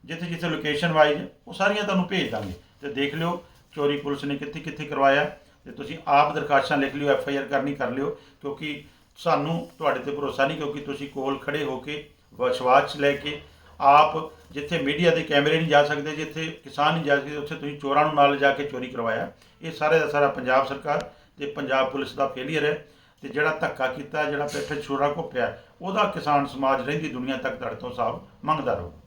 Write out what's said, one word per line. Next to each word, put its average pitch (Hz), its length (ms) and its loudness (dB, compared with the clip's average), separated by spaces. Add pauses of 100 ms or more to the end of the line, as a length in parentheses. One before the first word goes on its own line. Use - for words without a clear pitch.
ਜਿੱਥੇ 165 220 -10
ਜਿੱਥੇ 165 220 -6
ਲੋਕੇਸ਼ਨ 151 440 -2
ਵਾਈਜ਼, 151 280 6 (260)
ਉਹ - 60 -16
ਸਾਰੀਆਂ 208 320 0
ਤੁਹਾਨੂੰ 185 240 2
ਭੇਜ 156 220 -2
ਦਾਂਗੇ। 107 220 -6 (280)
ਤੇ 143 140 -8
ਦੇਖ 143 200 -2
ਲਿਓ 170 280 -4 (320)
ਚੋਰੀ 147 220 0
ਪੁਲਿਸ 143 280 -4
ਨੇ 143 120 -2
ਕਿੱਥੇ 147 240 -10
ਕਿੱਥੇ 156 240 -10
ਕਰਵਾਇਆ 139 400 4 (420)
ਤੇ 123 60 -16
ਤੁਸੀਂ 160 240 -10 (120)
ਆਪ 147 260 6
ਦਰਖਾਸਤਾਂ 143 420 2
ਲਿਖ 139 180 0
ਲਿਓ, 143 140 -2
ਐਫ 139 200 2
ਆਈ 139 80 -2
ਆਰ 135 80 -2
ਕਰਨੀ 139 300 -2
ਕਰ 127 160 -4
ਲਿਓ, 139 200 -4 (300)
ਕਿਉਂਕਿ 147 440 -8 (340)
ਸਾਨੂੰ 156 500 0 (100)
ਤੁਹਾਡੇ 135 220 0
ਤੇ 143 100 -6
ਭਰੋਸਾ 143 360 0
ਨਹੀਂ, 160 100 -2
ਕਿਉਂਕਿ 147 240 -6
ਤੁਸੀਂ 143 280 -8
ਕੋਲ 135 300 -4
ਖੜੇ 147 260 -4
ਹੋ 131 120 -4
ਕੇ 147 320 -10 (260)
ਵਿਸ਼ਵਾਸ 127 580 4
'ਚ 151 40 -8
ਲੈ 143 160 2
ਕੇ 147 280 -6 (400)
ਆਪ 151 380 8 (340)
ਜਿੱਥੇ 147 260 -4
ਮੀਡੀਆ 147 320 2
ਦੇ 160 120 2
ਕੈਮਰੇ 151 340 4
ਨਹੀਂ 160 120 2
ਜਾ 147 160 8
ਸਕਦੇ, 147 320 -2
ਜਿੱਥੇ 156 300 -6 (180)
ਕਿਸਾਨ 147 300 0
ਨਹੀਂ 165 100 -2
ਜਾ 143 120 4
ਸਕਦੇ, 147 200 -4
ਉੱਥੇ 147 180 -6
ਤੁਸੀਂ 143 240 -8
ਚੋਰਾਂ 143 260 2
ਨੂੰ 151 100 0
ਨਾਲ 143 180 6
ਲਿਜਾ 139 200 4
ਕੇ 139 120 -4
ਚੋਰੀ 127 220 -6
ਕਰਵਾਇਆ। 113 440 -4 (320)
ਇਹ 160 100 -10
ਸਾਰੇ 156 260 2
ਦਾ 147 100 2
ਸਾਰਾ 143 200 4
ਪੰਜਾਬ 131 380 2
ਸਰਕਾਰ 151 360 -4 (360)
ਤੇ 143 80 -6
ਪੰਜਾਬ 131 440 -2
ਪੁਲਿਸ 135 240 -6
ਦਾ 139 140 0
ਫੇਲੀਅਰ 147 360 -4
ਹੈ 151 200 -2 (380)
ਤੇ 135 60 -12
ਜਿਹੜਾ 151 320 0
ਧੱਕਾ 131 260 -2
ਕੀਤਾ, 151 380 -4
ਜਿਹੜਾ 143 220 -2
ਪਿੱਠ 147 260 -6
'ਚ 143 120 -6
ਛੁਰਾ 139 240 0
ਘੋਪਿਆ, 143 480 -4 (260)
ਉਹਦਾ 196 220 0
ਕਿਸਾਨ 143 420 0
ਸਮਾਜ 131 340 0
ਰਹਿੰਦੀ 151 280 -4
ਦੁਨੀਆ 127 280 -4
ਤੱਕ 123 200 -4
ਤੁਹਾਡੇ 113 200 -8
ਤੋਂ 123 140 -10
ਹਿਸਾਬ 120 340 -4 (200)
ਮੰਗਦਾ 139 300 0
ਰਹੂ। 85 180 -8 (140)